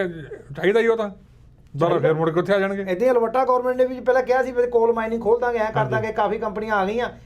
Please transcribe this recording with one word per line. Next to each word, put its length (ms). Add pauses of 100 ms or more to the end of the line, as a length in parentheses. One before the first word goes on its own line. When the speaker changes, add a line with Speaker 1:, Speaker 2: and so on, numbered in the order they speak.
(560)
Speaker 1:
ਚਾਹੀਦਾ 240
ਹੀ 80
ਉਹ 100
ਤਾਂ। 120
ਦੁਬਾਰਾ 800
Speaker 2:
ਚਾਹੀਦਾ। 180
Speaker 1:
ਫੇਰ 60
ਮੁੜ 160
ਕੇ 100
ਉੱਥੇ 140
ਆ 60
ਜਾਣਗੇ। 220
Speaker 2:
ਏਦਾਂ 260
ਹੀ 40
ਅਲਬਰਟਾ 340
ਗੌਰਮੈਂਟ 320
ਨੇ 80
ਵੀ 140
ਪਹਿਲਾਂ 240
ਕਿਹਾ 200
ਸੀ 80
ਵੀ 160
ਕੋਲ 260
ਮਾਈਨਿੰਗ 280
ਖੋਲ 180
ਦਾਂਗੇ, 200
ਐਂ 120
ਕਰ 60
Speaker 1:
ਹਾਂਜੀ। 140
Speaker 2:
ਦਾਂਗੇ, 200
ਕਾਫੀ 260
ਕੰਪਨੀਆਂ 380
ਆ 100
ਗਈਆਂ। 240 (160)